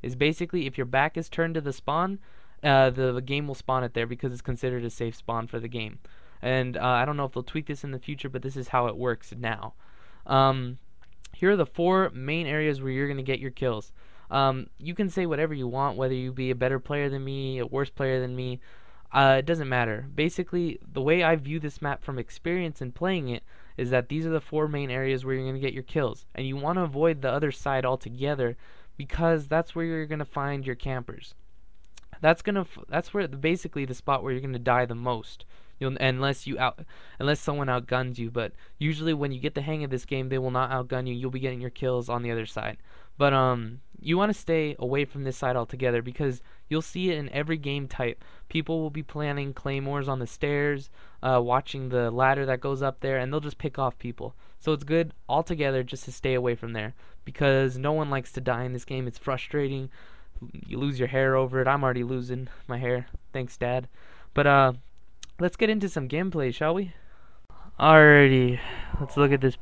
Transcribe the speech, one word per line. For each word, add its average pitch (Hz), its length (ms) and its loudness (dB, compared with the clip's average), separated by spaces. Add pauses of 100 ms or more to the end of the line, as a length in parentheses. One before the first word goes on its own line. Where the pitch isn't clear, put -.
is 127 140 -6
basically 156 500 0
if 135 120 -6
your 131 80 0
back 135 320 2
is 165 100 -4
turned 165 280 0
to 160 60 0
the 143 120 -4
spawn, 180 460 0 (440)
uh, 135 260 8
the, 127 220 2
the 123 100 0
game 139 240 -2
will 139 100 -4
spawn 131 280 0
it 120 100 -4
there 117 140 0
because 120 240 -4
it's 123 100 -8
considered 123 440 -2
a 117 40 -2
safe 113 280 -4
spawn 117 300 -4
for 117 120 -6
the 117 80 -8
game. 113 320 -8 (420)
And, 127 360 0
uh, - 40 -4
I 127 220 4
don't 147 140 0
know 143 80 0
if 131 80 -6
they'll 127 100 -4
tweak 151 220 -6
this 147 180 -8
in 143 80 -8
the 131 80 -6
future, 143 300 -8
but 131 120 -6
this 135 140 -6
is 127 140 -6
how 123 180 4
it 110 80 -2
works 120 420 -2
now. 113 360 -6 (520)
Um, 131 520 2 (560)
here 185 180 4
are 208 60 6
the 165 80 4
four 185 460 4
main 147 360 -4
areas 151 340 0
where 135 120 -2
you're 139 160 0
gonna 139 120 -4
get 131 200 -2
your 131 100 -6
kills. 117 400 -2 (400)
Um, 135 360 2 (100)
you 165 160 -8
can 196 160 2
say 180 160 0
whatever 156 300 0
you 131 120 -2
want, 127 300 0
whether 131 160 2
you 127 180 -2
be 127 200 -2
a 127 40 2
better 127 220 2
player 143 320 -2
than 135 160 -4
me, 135 320 -4
a 123 80 -2
worse 135 240 -2
player 131 300 0
than 127 160 -4
me. 127 240 -4 (520)
Uh, 135 280 8
it 135 80 -2
doesn't 160 200 2
matter. 120 460 0
Basically, 175 640 0 (100)
the - 140 -4
way 165 220 4
I 165 120 6
view 151 240 -4
this 147 220 -8
map 143 220 -2
from 131 160 -4
experience 170 600 -4
and 123 140 -6
playing 170 360 -2
it 120 120 -4 (340)
is 123 140 -2
that 123 180 4
these 160 200 -2
are - 20 -2
the 160 100 2
four 151 280 0
main 143 240 -2
areas 131 340 0
where 131 80 0
you're 131 140 -2
gonna 131 100 -4
get 135 160 -2
your 135 80 -6
kills. - 540 -2
And 135 100 -4
you 135 120 -2
wanna 170 260 0
avoid 151 400 2
the 131 80 2
other 143 200 2
side 135 340 0
altogether 127 680 0 (420)
because 160 500 2
that's 160 260 0
where 165 120 -2
you're 160 200 -2
gonna 151 200 -4
find 139 380 -4
your 131 120 -4
campers. - 580 -6 (880)
That's 160 220 6
gonna 202 180 0
f-, - 260 -8
that's - 280 -2
where, 196 120 0
basically 143 580 -2
the 131 100 -6
spot 139 260 0
where 131 100 -4
you're 127 100 -2
gonna 131 180 -4
die 123 260 4
the 117 80 -6
most. 120 500 -6 (360)
You'll, 135 200 -4
unless 135 460 0
you 139 140 -6
out-, 127 260 -2 (320)
unless 143 220 0
someone 143 280 -2
outguns 127 520 -2
you. 113 100 -4
But 117 220 -4 (260)
usually 156 380 0
when 143 160 -2
you 127 80 -6
get 143 160 -2
the 143 80 -2
hang 151 200 -4
of 143 60 -4
this 127 160 -4
game, 131 240 -2
they 131 80 0
will 127 140 0
not 127 180 0
outgun 127 380 -2
you. 123 80 -4
You'll 127 160 -4
be 131 80 -4
getting 127 220 -4
your 123 100 -6
kills 123 380 0
on 120 120 -2
the 120 80 -4
other 113 160 -2
side. 110 320 -6 (400)
But, 139 160 6
um, 127 480 2 (200)
you 165 160 2
wanna 208 160 4
stay 160 460 0
away 139 240 2
from 139 220 -6
this 131 100 -2
side 127 220 0
altogether 123 440 0
because 127 400 -2 (280)
you'll 156 120 2
see 180 300 -2
it 156 60 0
in 143 140 -4
every 151 260 -2
game 143 280 -4
type. - 380 -2 (240)
People 160 320 0
will 156 100 -2
be 151 140 -6
planting 143 500 -4
claymores 139 540 -2
on 135 120 -2
the 120 80 -4
stairs, 143 600 0 (320)
uh, 127 220 4
watching 131 460 0
the 123 200 2
ladder 131 360 4
that 131 160 0
goes 135 200 -2
up 135 200 -2
there, 135 160 0
and 127 140 -2
they'll 151 100 0
just 147 160 -8
pick - 200 -4
off 131 220 0
people. - 360 -8 (220)
So - 140 0
it's 143 140 0
good 160 280 2 (140)
altogether 139 560 2
just 123 220 -8
to 127 80 -10
stay 131 200 0
away 123 220 2
from 117 160 -8
there 113 220 -4 (320)
because 135 520 4
no 139 140 0
one 156 180 0
likes 131 240 -2
to 131 80 -4
die 123 220 0
in 127 80 -4
this 123 140 -6
game. 131 200 -4
It's 123 120 -6
frustrating. 135 720 -2 (760)
You - 120 -6
lose 135 200 0
your 127 120 2
hair 135 260 4
over 131 260 2
it. 127 60 4
I'm 139 160 2
already 127 220 2
losing 123 420 -4 (220)
my 120 80 -4
hair. 123 300 0 (260)
Thanks, 127 240 -6
Dad. 123 320 0 (440)
But, 143 140 6
uh, 139 260 8 (680)
let's 180 160 0
get 220 120 4
into 202 200 2
some 139 180 -2
gameplay, 151 460 0
shall 156 200 2
we? 185 200 -2 (840)
Alrighty, 139 840 12 (400)
let's - 160 -4
look 143 160 8
at 135 80 4
this 131 200 4